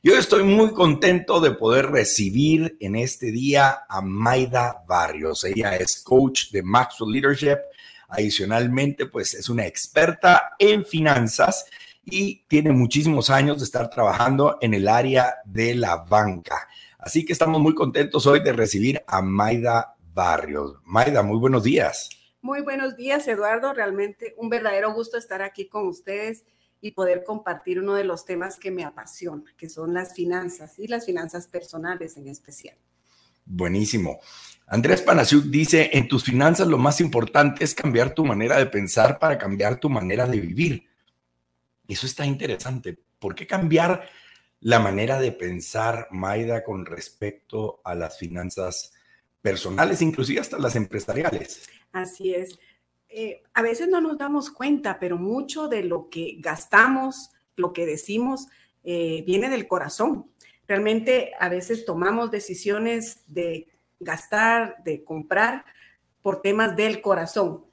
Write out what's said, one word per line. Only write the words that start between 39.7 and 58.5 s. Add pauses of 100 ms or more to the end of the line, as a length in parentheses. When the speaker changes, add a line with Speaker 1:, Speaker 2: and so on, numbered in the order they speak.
Speaker 1:
tu
manera
de
vivir". (1040)
Eso
está
interesante. (180)
¿Por
qué
cambiar (500)
la
manera
de
pensar,
Maida,
con
respecto
a
las
finanzas (500)
personales,
inclusive
hasta
las
empresariales? (320)
Speaker 2:
Así
es. (560)
Eh, (100)
a
veces
no
nos
damos
cuenta,
pero
mucho
de
lo
que
gastamos, (260)
lo
que
decimos, (360)